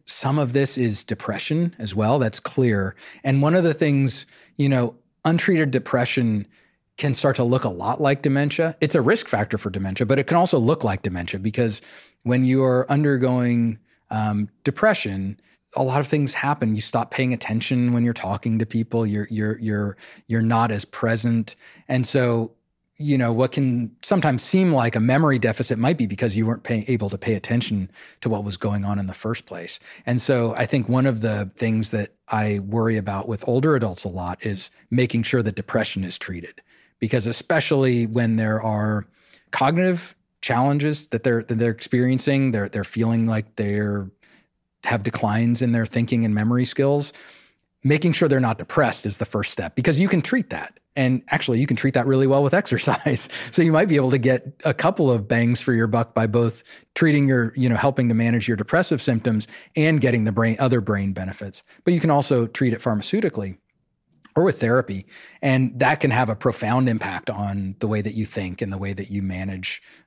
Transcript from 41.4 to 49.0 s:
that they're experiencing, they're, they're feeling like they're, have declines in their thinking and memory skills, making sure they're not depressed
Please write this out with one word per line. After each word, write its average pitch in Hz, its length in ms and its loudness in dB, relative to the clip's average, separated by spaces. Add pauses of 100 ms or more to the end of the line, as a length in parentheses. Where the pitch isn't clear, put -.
that 113 120 -4
they're 120 140 2
experiencing, 131 840 0
they're, 101 160 -2
they're 101 160 -6
feeling 113 420 0
like 110 300 -4
they're, 101 520 -2 (760)
have 117 160 0
declines 117 640 0
in 120 80 2
their 113 160 0
thinking 117 380 0
and 107 100 0
memory 117 280 2
skills, 143 480 0 (720)
making 151 280 4
sure 156 180 2
they're 135 100 4
not 113 200 0
depressed - 480 0